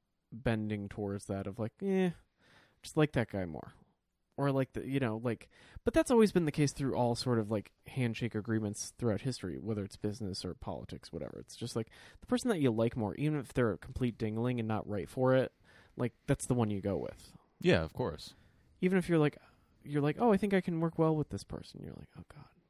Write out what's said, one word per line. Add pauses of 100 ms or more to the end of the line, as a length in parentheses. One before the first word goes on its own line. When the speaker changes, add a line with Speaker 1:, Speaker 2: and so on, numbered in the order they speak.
(320)
Speaker 1:
bending
towards
that
of,
like, (100)
"Eh, (680)
just
like
that
guy
more." (640)
Or,
like,
the,
you
know,
like, (340)
but
that's
always
been
the
case
through
all
sort
of,
like, (160)
handshake
agreements
throughout
history,
whether
it's
business
or
politics,
whatever.
It's
just,
like, (280)
the
person
that
you
like
more,
even
if
they're
a
complete
dingling
and
not
right
for
it, (460)
like, (120)
that's
the
one
you
go
with. (240)
Speaker 2:
Yeah,
of
course. (480)
Speaker 1:
Even
if
you're
like, (480)
you're
like,
"Oh,
I
think
I
can
work
well
with
this
person."
You're
like, (100)
"Oh, (100)
God, (220)